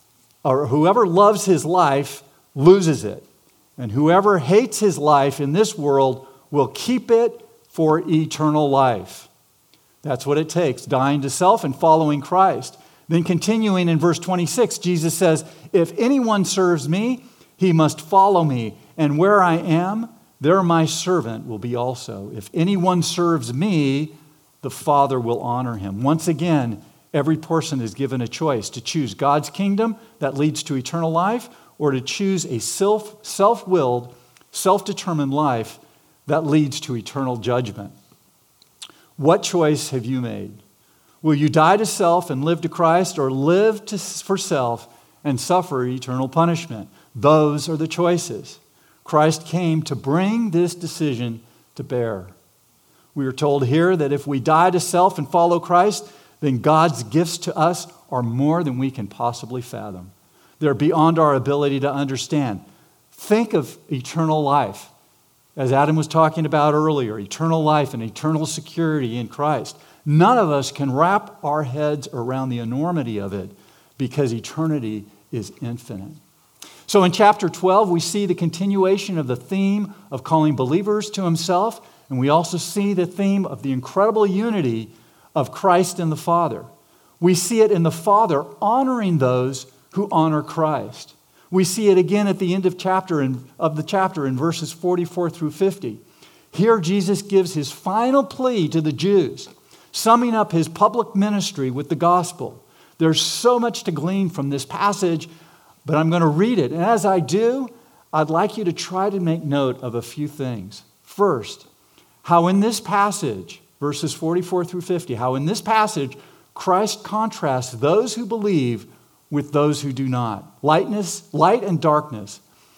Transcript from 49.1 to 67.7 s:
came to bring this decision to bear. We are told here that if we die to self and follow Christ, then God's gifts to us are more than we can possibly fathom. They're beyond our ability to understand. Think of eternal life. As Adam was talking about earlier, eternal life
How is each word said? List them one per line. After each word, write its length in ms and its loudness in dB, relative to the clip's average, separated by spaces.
came 380 -2
to 120 -8
bring 540 -2
this 240 0
decision 680 -6
to 80 -10
bear. 440 -6
We 120 -4
are 60 -4
told 340 0
here 300 4
that 180 0
if 120 -4
we 140 -2
die 320 4
to 80 2
self 380 2
and 120 -6
follow 300 4
Christ, 480 2
then 200 0
God's 440 2
gifts 360 -2
to 180 -8
us 300 0
are 140 -2
more 400 0
than 140 -2
we 120 -2
can 180 -8
possibly 540 -6
fathom. 500 -14
They're 140 2
beyond 460 4
our 160 6
ability 460 0
to 100 0
understand. 680 -4
Think 420 -2
of 240 -2
eternal 500 -2
life. 480 0
As 160 0
Adam 240 4
was 120 0
talking 380 2
about 280 2
earlier, 460 0
eternal 440 -2
life 300 2